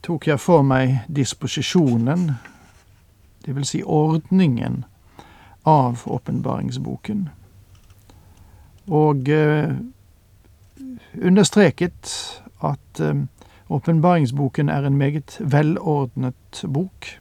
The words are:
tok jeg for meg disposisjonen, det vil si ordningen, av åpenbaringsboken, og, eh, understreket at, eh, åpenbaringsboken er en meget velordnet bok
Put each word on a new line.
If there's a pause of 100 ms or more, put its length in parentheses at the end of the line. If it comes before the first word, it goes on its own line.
tok
jeg
for
meg (120)
disposisjonen, (1080)
det
vil
si
ordningen, (800)
av
åpenbaringsboken, (1600)
og,
eh, (1500)
understreket (220)
at,
eh, (560)
åpenbaringsboken
er
en
meget
velordnet
bok